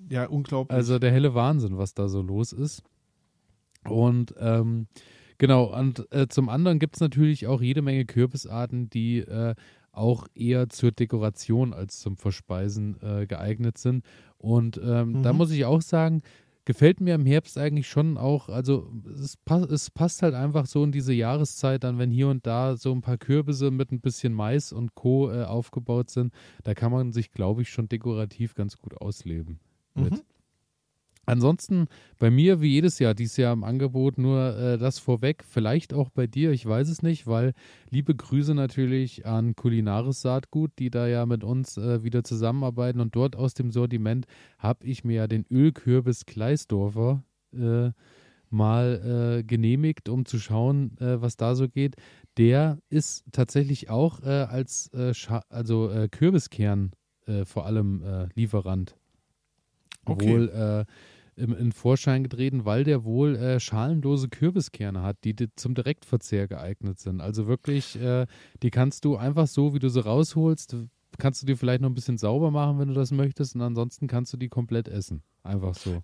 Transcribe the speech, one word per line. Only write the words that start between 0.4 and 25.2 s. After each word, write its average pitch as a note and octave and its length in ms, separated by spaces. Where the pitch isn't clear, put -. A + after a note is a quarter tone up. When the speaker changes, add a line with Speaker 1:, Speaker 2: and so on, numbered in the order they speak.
Speaker 2:
Also B2 240
der B2 120
helle C3 240
Wahnsinn, A#2+ 420
was F#2+ 160
da G2+ 140
so G2 140
los G2 320
ist. C#3+ 280
Und, A#2+ 520
ähm, A2+ 480
genau, C3 280
und, B2+ 340
äh, C3+ 160
zum C3 220
anderen D#3+ 300
gibt's D#3 200
natürlich D3+ 480
auch B2 140
jede C3+ 200
Menge C3+ 240
Kürbisarten, B2 840
die, A#2 300
äh, A2+ 360
auch A2+ 420
eher B2 340
zur A#2+ 220
Dekoration A2+ 840
als G2+ 260
zum G2 160
Verspeisen, G2+ 840
äh, G#2 260
geeignet A2 500
sind. B2+ 280
Und, A#2 440
ähm, A#2+ 420
da A#2+ 100
Speaker 1:
Mhm. - 40
Speaker 2:
muss D#3+ 140
ich C#3 140
auch D#3+ 160
sagen, D#3+ 400
gefällt D3+ 380
mir F3 140
im D3 100
Herbst C#3+ 320
eigentlich D3 320
schon D3+ 280
auch, C3+ 300
also B2 420
es C#3+ 140
pa-, F3 300
es D3 240
passt - 320
halt D#3+ 140
einfach C#3+ 320
so D3 160
in D3 100
diese C3 180
Jahreszeit C3 720
dann, B2 140
wenn B2 140
hier C3+ 180
und C3 180
da B2 300
so C3 160
ein B2+ 80
paar B2 160
Kürbisse C#3 540
mit C3 200
ein B2 80
bisschen B2 340
Mais A2 380
und A#2 240
Co., B2+ 360